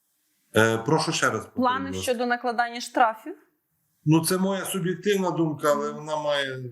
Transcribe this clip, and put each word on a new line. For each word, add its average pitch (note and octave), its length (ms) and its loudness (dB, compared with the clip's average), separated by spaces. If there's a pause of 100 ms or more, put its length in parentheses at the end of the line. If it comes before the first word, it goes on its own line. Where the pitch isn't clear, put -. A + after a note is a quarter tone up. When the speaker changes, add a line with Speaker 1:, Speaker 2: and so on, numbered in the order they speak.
(560)
Speaker 1:
Е, A2+ 220 6
прошу D#3 340 0
ще - 180 0
раз A2 140 -4
повторіть, - 100 -20
Speaker 2:
Плани B3+ 320 0
Speaker 1:
будь C#4 100 -6
ласка. - 160 -2
Speaker 2:
щодо B3 140 -2
накладання A#3+ 540 -2
штрафів? B3 540 0 (720)
Speaker 1:
Ну, D#3 200 4
це F#3 140 0
моя F#3+ 260 -2
суб'єктивна F#3 640 -2
думка, D3+ 420 0
але C#3+ 160 0
Speaker 2:
Мгм. D3 80 -8
Speaker 1:
вона D3+ 200 -6
має C#3 560 -2